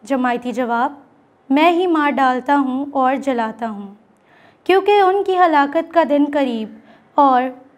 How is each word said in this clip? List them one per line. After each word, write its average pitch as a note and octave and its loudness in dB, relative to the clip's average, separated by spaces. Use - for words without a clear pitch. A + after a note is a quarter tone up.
जमायती B3 -4
जवाब, A#3+ -4
मैं D4+ 4
ही F4 0
मार D4+ 0
डालता B3+ 0
हूँ C4+ -4
और C4 0
जलाता A#3 -6
हूँ, G3+ -12
क्योंकि G4 2
उनकी F#4+ 0
हलाकत D#4+ 2
का E4 4
दिन D4 2
करीब B3+ -4
और C4 4